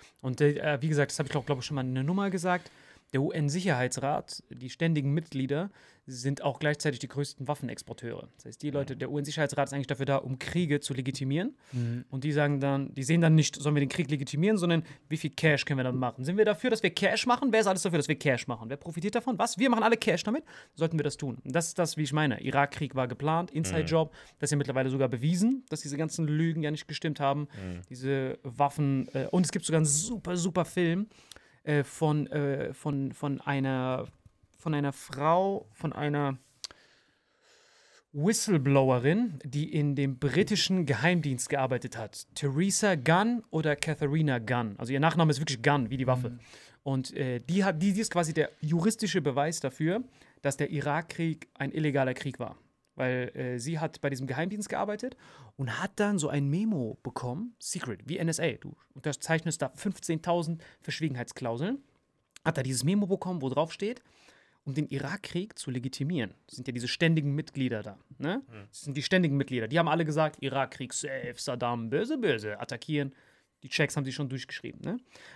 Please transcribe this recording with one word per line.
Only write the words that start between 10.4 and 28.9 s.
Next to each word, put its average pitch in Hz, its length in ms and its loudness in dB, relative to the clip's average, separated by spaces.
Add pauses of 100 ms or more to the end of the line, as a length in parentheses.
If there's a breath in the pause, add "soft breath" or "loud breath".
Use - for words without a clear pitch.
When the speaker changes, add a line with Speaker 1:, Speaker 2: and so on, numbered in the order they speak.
Speaker 1:
zu - 120 -4
legitimieren. 135 600 -2 (160 loud breath)
Speaker 3:
Mhm. 120 380 -2
Speaker 1:
Und 135 160 -6
die 151 80 0
sagen 143 260 4
dann, 139 340 0
die 135 100 -6
sehen 165 180 4
dann 160 140 8
nicht, 156 200 6
sollen 151 200 2
wir 147 40 4
den 139 100 2
Krieg 135 200 -2
legitimieren, 151 480 2
sondern 170 260 4 (240 loud breath)
wie 160 80 -4
viel 156 140 -2
Cash 151 340 2
können 139 140 -2
wir 127 80 0
dann 127 100 -2
machen? 127 300 -2
Sind 175 120 -2
wir 214 60 8
dafür, 214 280 2
dass 220 120 -2
wir 226 60 4
Cash 202 360 0
machen? 247 280 2
Wer 220 80 6
ist 202 60 4
alles 190 160 2
dafür, 170 160 2
dass 139 100 0
wir 147 100 2
Cash 127 280 2
machen? 117 220 -6
Wer 135 80 -6
profitiert 170 380 -4
davon? 233 240 0
Was? 233 200 0
Wir 262 100 6
machen 226 140 4
alle 233 120 6
Cash 180 280 2
damit? 254 200 0 (300 loud breath)
Sollten 165 260 0
wir 139 40 0
das 147 120 -2
tun? 127 280 -6
Und 156 120 -4
das 165 120 2
ist - 120 -8
das, 160 160 0
wie 151 80 0
ich 139 80 -2
meine. 151 300 2
Irakkrieg 139 540 0
war 127 120 2
geplant, 156 440 -2
Inside-Job. 160 600 2
Speaker 2:
Mhm. - 40 -20 (240 loud breath)
Speaker 1:
Das 143 80 -2
ist 147 40 0
ja 147 60 2
mittlerweile 131 320 0
sogar 135 180 2
bewiesen, 180 600 2
dass 151 120 -6
diese 143 160 -8
ganzen 156 300 -2
Lügen 160 360 2
ja 147 80 0
nicht - 160 -6
gestimmt 151 340 -4
haben. 139 200 2
Speaker 2:
Mhm. 92 480 -8
Speaker 1:
Diese 131 540 -2
Waffen, 139 680 0